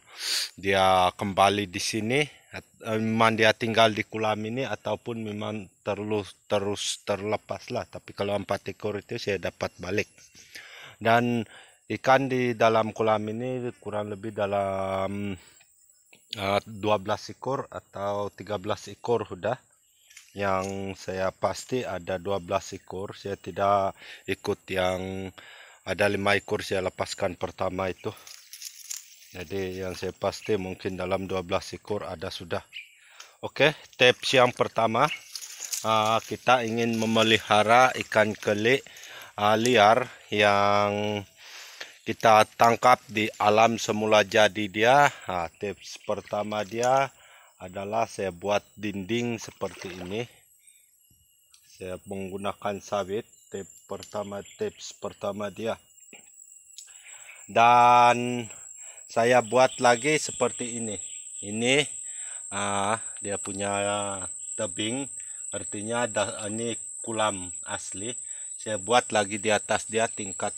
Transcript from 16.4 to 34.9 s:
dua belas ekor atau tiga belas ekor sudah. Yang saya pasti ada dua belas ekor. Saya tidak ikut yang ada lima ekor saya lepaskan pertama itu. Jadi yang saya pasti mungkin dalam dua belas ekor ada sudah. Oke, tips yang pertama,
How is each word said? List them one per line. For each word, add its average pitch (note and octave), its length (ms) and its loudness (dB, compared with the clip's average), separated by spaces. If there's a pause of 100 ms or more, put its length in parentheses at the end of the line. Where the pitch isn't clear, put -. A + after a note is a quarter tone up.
dua G#2 360 0
belas G2+ 320 -6
ekor C3 360 -6
atau G2+ 640 -6
tiga G2+ 280 -8
belas G2+ 280 -6
ekor G#2+ 360 -2
sudah. G2 320 -4 (800)
Yang G2 640 -2
saya F#2+ 320 -4
pasti G#2+ 480 -4
ada F#2 400 -6
dua G2 160 -2
belas F#2 320 -4
ekor. F#2+ 480 -12
Saya G2+ 240 -8
tidak G2 560 0 (320)
ikut - 400 -4
yang F#2 640 -2 (480)
ada G2+ 240 0
lima G2+ 320 2
ekor G2 240 -2
saya F#2+ 240 -2
lepaskan F#2 480 -4
pertama F#2 560 -4
itu. G2+ 240 -8 (1200)
Jadi F#2 480 -8
yang F#2 160 -8
saya F#2 160 -8
pasti - 400 -4
mungkin F#2+ 400 -4
dalam F#2 320 -4
dua F#2 160 -4
belas F2+ 320 -6
ekor F#2 320 -8
ada F2+ 240 -10
sudah. F2+ 320 -8 (800)
Oke, C#3 320 2 (240)
tips B2+ 400 4
yang B2 160 6
pertama, A2+ 560 0 (720)